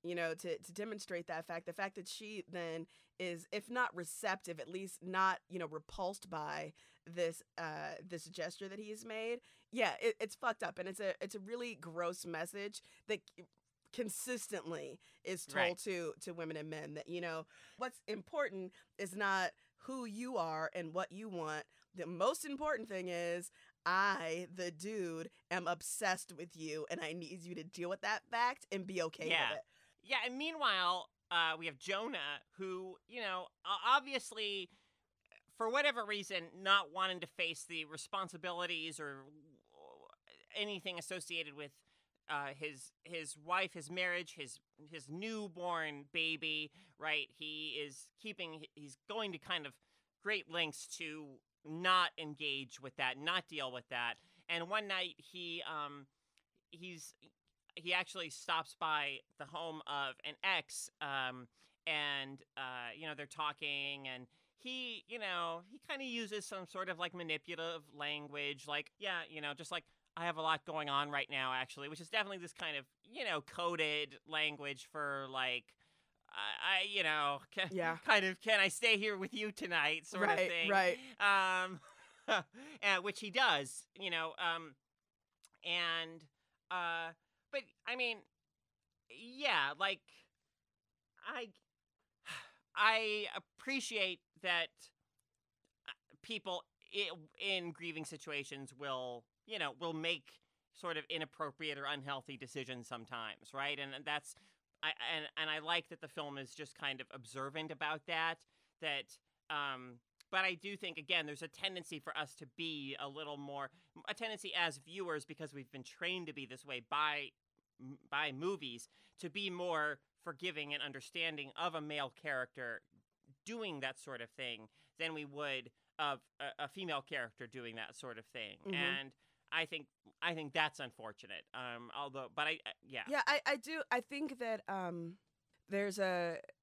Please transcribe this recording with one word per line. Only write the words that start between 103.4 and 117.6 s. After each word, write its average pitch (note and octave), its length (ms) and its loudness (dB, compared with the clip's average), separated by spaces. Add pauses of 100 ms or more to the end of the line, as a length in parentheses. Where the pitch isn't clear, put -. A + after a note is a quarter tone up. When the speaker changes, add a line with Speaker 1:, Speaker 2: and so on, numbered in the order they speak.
Speaker 2:
right? C#3 260 0
And C#3 120 -6 (140)
that's, D3 300 -2 (480)
I, - 60 4 (260)
and, D3+ 100 -2 (100)
and D#3 140 2
I D#3 100 2
like E3 300 2
that E3 100 -12
the D#3 80 -10
film C#3+ 300 -4
is C3 160 -8
just - 240 -10
kind C3+ 240 0
of B2 120 -10
observant C3+ 580 -6
about D3+ 360 -2
that, E3 280 2 (460)
that, D3 360 -2 (320)
um, C3 460 -2 (360)
but F#3 140 4
I F#3 80 4
do F#3+ 240 -6
think, E3+ 220 -6
again, D#3+ 260 2
there's D3 160 -6
a E3 60 -6
tendency F3 520 -6
for D3+ 160 -6
us D3+ 200 -4
to D3+ 100 -14 (100)
be D3 440 -4
a C#3 100 -4
little D3 280 -6
more, C#3 340 -6 (360)
a G#3 60 -2
tendency G#3+ 420 -6
as E3 220 2
viewers, E3 480 -4
because D3+ 300 -10
we've C3+ 160 -12
been C3 120 -10
trained F3 440 -4
to D3+ 60 -6
be C3+ 120 -8
this B2 180 -12
way B2+ 240 -6
by, D3 420 2 (520)